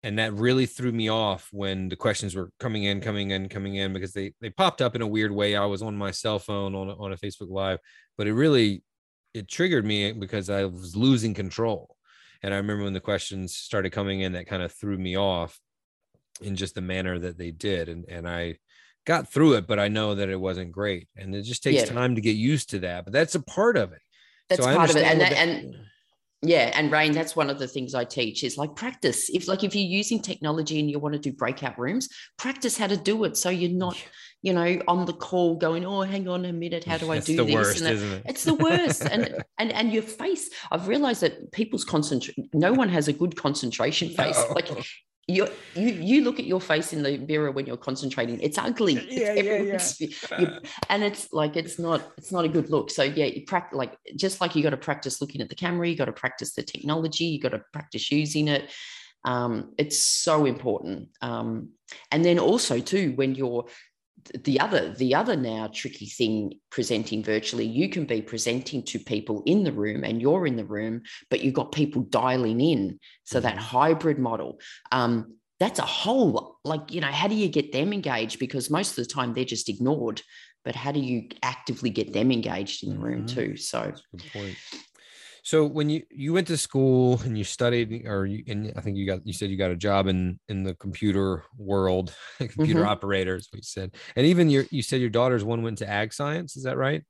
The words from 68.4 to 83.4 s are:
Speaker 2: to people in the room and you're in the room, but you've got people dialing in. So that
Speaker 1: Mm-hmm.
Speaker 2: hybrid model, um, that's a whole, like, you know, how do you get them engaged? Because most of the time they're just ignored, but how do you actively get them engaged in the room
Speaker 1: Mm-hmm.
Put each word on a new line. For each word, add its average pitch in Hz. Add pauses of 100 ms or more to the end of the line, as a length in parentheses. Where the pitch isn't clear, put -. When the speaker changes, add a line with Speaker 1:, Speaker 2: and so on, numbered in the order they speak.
Speaker 2:
to -
people 104
in 190
the 147
room 107
and 113
you're 160
in 127
the 107
room, 107 (300)
but 131
you've 135
got 135
people 147
dialing 123
in. 113 (240)
So 127
that 113
Speaker 1:
Mm-hmm. 107
Speaker 2:
hybrid 151
model, 113 (320)
um, 120 (220)
that's 190
a -
whole, 214
like, 147
you 175
know, 151
how 151
do 214
you 208
get 147
them 165
engaged? 120
Because 127
most 156
of -
the 120
time 127
they're 127
just 113
ignored, 117 (460)
but 123
how 131
do 143
you 123 (140)
actively 127
get 107
them 110
engaged 101
in 104
the 101
room 117
Speaker 1:
Mm-hmm. 120 (180)